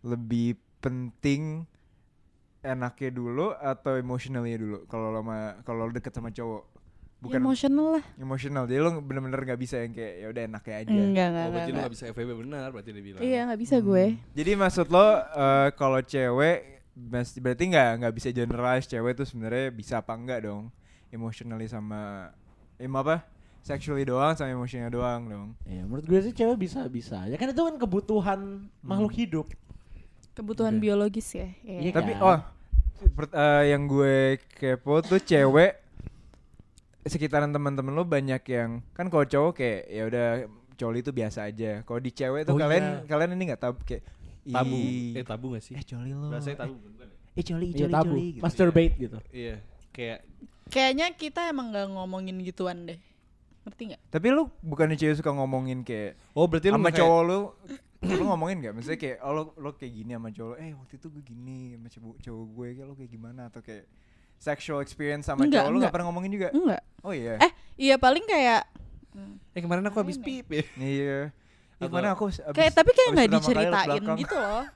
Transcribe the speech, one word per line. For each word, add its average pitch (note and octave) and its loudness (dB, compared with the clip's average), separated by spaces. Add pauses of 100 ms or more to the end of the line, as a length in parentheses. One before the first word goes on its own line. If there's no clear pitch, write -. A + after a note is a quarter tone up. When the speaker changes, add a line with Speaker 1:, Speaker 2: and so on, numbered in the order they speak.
Speaker 1:
lebih A#2+ -2 (300)
penting C#3+ -4 (960)
enaknya B2+ -6
dulu B2 -2
atau C3+ -4
emotionalnya B2 -4
dulu G#2+ -4
kalau A2 -4
lo A2 -2
ma-, G#2+ -8
kalau A2+ -6
lo A2+ -4
deket B2 -8
sama A#2 -10
cowok? A2+ -8 (560)
Bukan B3+ -2
Speaker 2:
Emotional C4+ 2
lah. D#4 0 (120)
Speaker 1:
Emotional. C3 -4
Jadi B2 0
lo E3 4 (100)
bener-bener C3+ -4
nggak B2+ -4
bisa B2+ -4
yang A#2 -6
kayak, G#2+ -10
"Ya G2 -12
udah, A#2 -8
enaknya A2 -10
aja." A2 -8
Speaker 2:
Enggak, G#3+ 4
enggak, G3 2
Speaker 3:
Oh, F3+ 4
Speaker 2:
enggak, E3+ -2
Speaker 3:
berarti - -4
lo E3+ -4
Speaker 2:
enggak. - -4
Speaker 3:
nggak A#2+ -6
bisa B2 -14
F A2+ -10
W A#2+ -6
B B2 -6
benar, C3 -10
berarti A2 -14
dia G2+ -14
bilang. G2 -14
Speaker 2:
Iya, B3+ 0
nggak A#3 -4
bisa A#3+ 0
Speaker 1:
Hmm. A3+ 4
Speaker 2:
gue. F#3+ 6 (300)
Speaker 1:
Jadi D3+ 0
maksud F3+ 4
lo, F#3 10 (120)
eh, C#3 4
kalau C3 2
cewek, C3+ 2 (380)
mas-, A#2+ -6
berarti B2+ 0
nggak, D3 6
nggak A#2 0
bisa A#2 -6
generalize B2 0
cewek A#2+ -2
tuh C3+ -4
sebenarnya A#2+ -4
bisa A#2 -10
apa A2+ -6
enggak A#2+ -6
dong? G#2 -8 (460)
Emotionally A2+ -10
sama, G#2 -10 (460)
em, C3 -10
apa? D3 0 (400)
Sexually C#3 -4
doang C3 2
sama C#3+ -4
emotionnya B2 -6
doang A#2+ -2
dong. G#2 -12 (160)
Speaker 4:
Iya, F#2 -10
menurut B2 -6
gue F3+ 4
sih A3+ -2
cewek A#3 2
bisa, F#3+ -4
bisa A#2 -8
aja. A2 -6
Kan A#3 -4
itu C4+ 0
kan D#4+ 0
kebutuhan G3+ 0 (240)
Speaker 1:
Hmm. - -20
Speaker 4:
makhluk G#3 0
hidup. E3 -2 (840)
Speaker 2:
Kebutuhan A3 -2
Speaker 1:
Oke. G#3+ 2
Speaker 2:
biologis G#3 0
ya. F#3 -8 (140)
Iya. F#3+ -12
Speaker 4:
Iya E3+ -2
Speaker 1:
Tapi, E3 2
Speaker 4:
kan? G3+ -4
Speaker 1:
oh, F#3 6 (720)
per-, D3 0
eh, D3 6
yang C#3+ 4
gue C#3 4 (340)
kepo C3+ 2
tuh F3+ 4
cewek D3+ 6 (1200)
sekitaran D3 0
teman-teman C#3 -2
lo D#3+ 0
banyak C#3 0
yang, A#2+ -2 (200)
kan F3+ -6
kalau E3 4
cowok C#3+ 2
kayak, A#2 -2
"Ya A2 -6
udah, A#2 0 (460)
coli A#2 -4
itu B2+ -4
biasa A2+ -4
aja." G#2+ -6
Kalau A#2+ -6
di B2+ -6
cewek C3+ -4
tuh D#3 -2
Speaker 4:
Oh, C#3+ 6
Speaker 1:
kalian, D#3 4
Speaker 4:
iya. D3 -2
Speaker 1:
kalian D#3 0
ini F#3 -4
nggak C3 -6
tabu B2 -2
kayak, A#2 -8 (400)
Speaker 3:
Tabu. C3 0
Speaker 1:
"Ih, B2 -2
Speaker 3:
Eh, B2+ -6
tabu A#2 -8
nggak A#2 -8
sih? - -20
Speaker 1:
eh, C3+ -12
coli B2 -10
lo. C#3+ -8
Speaker 3:
Rasanya D3 -6
Speaker 1:
Eh, C#3+ -10
Speaker 3:
tabu, C3 -8
bukan G#2+ -20
ya? - -20 (140)
Speaker 1:
eh, F3 -4
coli, E3+ -4
Speaker 4:
Iya, E3+ -4
Speaker 1:
coli, E3+ 2
Speaker 4:
tabu. D#3+ 2
Speaker 1:
coli," D3 0
gitu. - -10
Speaker 4:
Masturbate E3 4
gitu. A2+ -8 (120)
Speaker 3:
Iya, A#2 -10 (360)
kayak A2+ -10 (480)
Speaker 2:
Kayaknya C4 0
kita D#4 -8
emang C4+ -6
nggak G3+ -4
ngomongin F#3 -8
gituan F3+ -6
deh. E3+ -14 (640)
Ngerti - -16
nggak? - -16
Speaker 1:
Tapi E3 0
lu C#4+ 4 (160)
bukannya D#3 0
cewek D3+ 2
suka D3+ -2
ngomongin C3 -2
kayak G#2+ -8 (180)
Speaker 3:
Oh, D#3+ 4
berarti D#3+ 2
lu G3 6
Speaker 1:
sama F3 4
Speaker 3:
kayak E3 2
Speaker 1:
cowok E3 8
lu, F3+ 2 (640)
lu F#4 0
ngomongin F3+ 0
nggak? A2+ -8
Maksudnya D3 -8
kayak, C3 -6
"Oh, C#3 -6
lo, D#3 -2 (120)
lo D3 -10
kayak B2+ -14
gini A2 -12
sama A2+ -10
cowok A2+ -12
lo, B2 -12
eh, D#3 -14
waktu C3+ -20
itu C3+ -20
gue D3 -18
gini B2+ -16 (160)
sama A#2 -18
cowok, A2+ -20
cowok A2+ -12
gue, A#2+ -12
kayak C3+ -16
lo C#3 -18
kayak C3 -18
gimana?" A#2 -18
Atau A#2 -18
kayak G#2+ -18 (520)
sexual D3 -6
experience D3 -6
sama - 0
Speaker 2:
Enggak, C#4+ 4
Speaker 1:
cowok - 6
lu - 2
nggak B3 0
Speaker 2:
enggak. B3+ 2
Speaker 1:
pernah F3 -2
ngomongin F3+ -6
juga? F#3+ -2
Speaker 2:
Enggak. C#4+ 0 (180)
Speaker 1:
Oh, G3 -8
iya. A#2 -4
Speaker 2:
Eh, E4+ 6 (260)
iya, C4+ 6
paling C4 4
kayak, C4+ 4 (920)
Speaker 3:
Eh, F3+ -8
kemarin F3 -2
aku G#3 -2
habis F3+ -2
Speaker 2:
Ngapain C4 -8
ya? B3+ -10
Speaker 3:
pip - -18
ya. D3+ 0 (100)
Speaker 1:
Iya. C#3 -4
Ih, - -16
Speaker 3:
Atau F3+ -8
Speaker 1:
kemarin F3 0
aku F#3+ -2
s-, - -6
habis, D3 0
Speaker 2:
Kayak, D#4+ 6
tapi E4 8
kayak B4+ 8
Speaker 1:
habis A#4 4
Speaker 2:
nggak D4 8
Speaker 1:
pertama G#3+ 6
kali B3 4
lewat - 4
Speaker 2:
diceritain D3 2
Speaker 1:
belakang. G#3+ -2
Speaker 2:
gitu - -4
loh. G#3+ -2 (140)